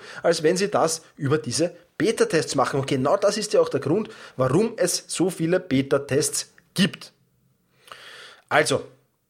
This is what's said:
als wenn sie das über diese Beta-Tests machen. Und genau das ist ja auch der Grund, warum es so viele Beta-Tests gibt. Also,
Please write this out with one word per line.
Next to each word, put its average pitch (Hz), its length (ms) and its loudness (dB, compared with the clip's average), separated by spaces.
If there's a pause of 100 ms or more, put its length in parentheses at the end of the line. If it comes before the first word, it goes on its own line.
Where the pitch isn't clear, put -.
(240)
als 165 180 2
wenn 160 140 2
sie 190 120 0
das 151 340 0 (140)
über 147 220 0
diese 151 380 -2 (220)
Beta-Tests 190 580 0
machen. 135 240 2
Und 131 60 -4
genau 139 300 0
das 202 220 0
ist 208 160 -4
ja 185 60 6
auch 165 100 2
der 139 100 -2
Grund, 202 300 -2 (260)
warum 151 400 2
es - 300 -2
so 185 240 0
viele 175 300 0
Beta-Tests 135 920 -2 (220)
gibt. - 380 -2 (1400)
Also, - 340 2 (460)